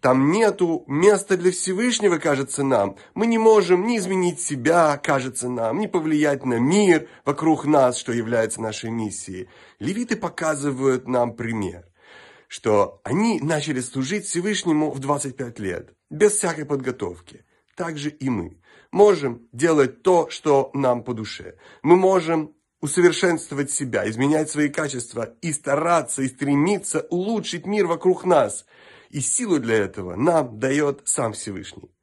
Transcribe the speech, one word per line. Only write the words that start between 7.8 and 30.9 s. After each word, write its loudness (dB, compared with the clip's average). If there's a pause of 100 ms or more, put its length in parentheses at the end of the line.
что -6
является -2
нашей -6
миссией. -8 (300)
Левиты -4
показывают -2
нам -2
пример, -8 (600)
что 0
они 0
начали -2
служить -6
Всевышнему -2
в -10
двадцать -4
пять -10
лет, -8 (160)
без 4
всякой -4
подготовки. -8 (320)
Так -8
же -6
и -8
мы -6 (300)
можем 2
делать 2
то, 4
что 0
нам 0
по -6
душе. -12 (260)
Мы 8
можем 0 (240)
усовершенствовать 0
себя, -4
изменять 0
свои -2
качества -8
и -4
стараться, -2
и -2
стремиться 0 (100)
улучшить -4
мир 0
вокруг 0
нас. 2 (440)
И -8
силу 0
для 0
этого -4
нам 0
даёт -2